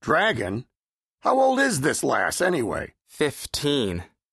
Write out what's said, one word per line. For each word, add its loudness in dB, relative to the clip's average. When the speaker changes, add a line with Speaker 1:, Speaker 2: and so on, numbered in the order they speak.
Speaker 1:
"Dragon? 0
How 2
old 4
is 0
this 0
lass, 0
anyway?" -2
Speaker 2:
"Fifteen. -2